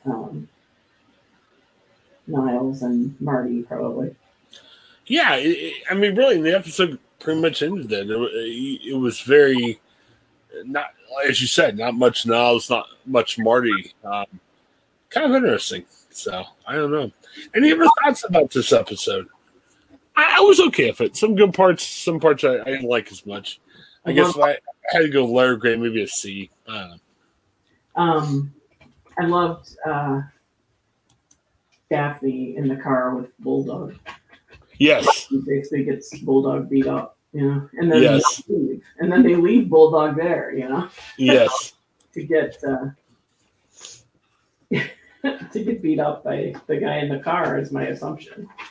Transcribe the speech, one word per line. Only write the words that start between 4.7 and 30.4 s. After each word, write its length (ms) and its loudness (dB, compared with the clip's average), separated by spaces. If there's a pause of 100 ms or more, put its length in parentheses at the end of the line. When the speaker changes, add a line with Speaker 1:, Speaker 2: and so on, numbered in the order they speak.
Speaker 2:
Yeah, 300 2
it, 140 -2
it, 240 -4 (160)
I 40 -2
mean, 220 0
really, 260 4
the 140 2
episode 420 -2 (220)
pretty 200 -4
much 220 -2
ended 280 -6
then. 200 -4
It, 60 -4
it, 680 -6 (100)
it 40 -4
was 260 -2
very, 580 4 (840)
not, 240 -8 (400)
as 120 0
you 80 -2
said, 300 0
not 160 -4
much 320 2
Niles, 440 2
not 180 -2 (180)
much 320 0
Marty. 560 0 (100)
Um, 220 -6 (840)
kind 160 0
of 80 4
interesting. 500 -2 (240)
So, 340 -10 (220)
I 100 -8
don't 160 -2
know. 200 -2 (440)
Any 180 6
other 120 4 (180)
thoughts 240 2
about 240 4
this 220 0
episode? 540 0 (880)
I, 220 2
I 40 4
was 200 8
okay 280 2
with 120 -6
it. 160 -2
Some 180 0
good 180 6
parts, 320 4
some 340 -6
parts 240 2
I, 180 2
I 20 -12
didn't 260 -6
like 220 -2
as 140 -20
much. 340 -12 (460)
I 40 -4
Speaker 1:
I 40 -2
Speaker 2:
guess 220 4
Speaker 1:
love 140 4
Speaker 2:
if 100 -2 (320)
I 60 2
had 60 6
to 60 0
go 160 2
letter 320 2
grade, 220 0
maybe 220 -2
a 60 -4
C. 420 -10 (180)
I 120 -12
don't 100 -14
know. 80 -20 (1000)
Speaker 1:
Um, 560 -2 (640)
I 60 -2
loved, 500 -4 (100)
uh, 360 -4 (1700)